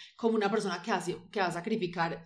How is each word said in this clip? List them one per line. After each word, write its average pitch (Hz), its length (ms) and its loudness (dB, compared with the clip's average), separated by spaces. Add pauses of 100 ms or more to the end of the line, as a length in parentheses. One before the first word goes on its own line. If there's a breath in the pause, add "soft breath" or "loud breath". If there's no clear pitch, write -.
(160 loud breath)
como 226 200 2
una 202 120 4
persona 202 320 0
que 233 120 -4
hace, 170 260 -2 (140)
que 214 80 0
va 185 60 4
a 170 60 0
sacrificar 175 720 -2